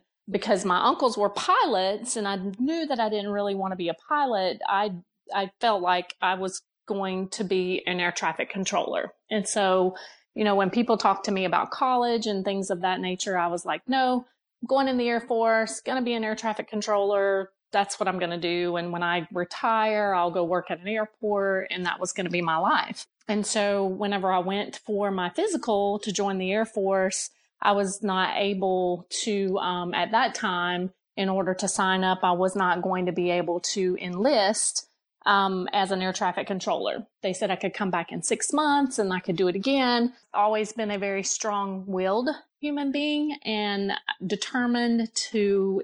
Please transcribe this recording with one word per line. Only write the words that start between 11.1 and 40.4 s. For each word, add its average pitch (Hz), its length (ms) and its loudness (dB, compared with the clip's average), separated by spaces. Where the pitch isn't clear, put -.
to - 80 -2
me 190 140 0
about 175 260 2
college 240 560 0
and 196 180 -2
things 196 240 -2
of 180 120 -2
that 185 180 0
nature, 185 380 -2
I 175 100 2
was 170 180 -4
like, 156 220 -4
"No, 254 380 2
I'm 233 60 -10
going 269 200 2
in 254 100 0
the 240 120 2
Air 233 120 0
Force, 226 600 2
gonna 262 200 -2
be 240 120 0
an 226 100 -2
air 220 120 -2
traffic 220 340 -4
controller. 202 840 2
That's 202 280 0
what 196 100 0
I'm 185 100 -2
gonna 175 180 -2
do. 175 380 0
And 175 160 -4
when 175 100 -4
I 175 300 0
retire, 214 840 0
I'll 175 160 4
go 175 140 0
work 170 260 0
at 170 120 -6
an 180 80 -8
airport." 208 840 0
And 180 140 -2
that 175 160 -2
was 185 100 -4
gonna 180 180 -4
be 175 120 0
my 165 160 2
life. 220 500 0
And 208 180 0
so 202 380 2
whenever 196 480 0
I 185 60 4
went 190 460 -4
for 202 240 0
my 185 200 -2
physical 208 720 0
to 214 120 -6
join 196 260 0
the 185 140 -2
Air 220 140 0
Force, 190 640 0
I 208 100 4
was 202 320 0
not 185 320 0
able 185 720 0
to, 196 360 0
um, 175 340 -2
at 175 180 0
that 233 240 2
time, 180 560 -2
in 190 140 0
order 185 240 0
to 185 160 -4
sign 185 340 2
up, 185 200 2
I 180 100 6
was 185 240 2
not 180 240 2
going 185 240 0
to 175 80 0
be 175 180 0
able 175 300 0
to 185 400 0
enlist, 202 880 0
um, 190 460 2
as 196 200 0
an 185 100 -2
air 185 100 0
traffic 196 360 -2
controller. 190 580 -2
They 190 100 -2
said 190 180 -2
I 185 60 2
could 180 180 -2
come 196 160 -2
back 175 220 -2
in 180 100 -6
six - 300 -2
months 285 480 2
and 196 140 0
I 180 80 -2
could 170 160 -2
do 185 100 4
it 180 80 0
again. 247 560 2
Always 214 400 0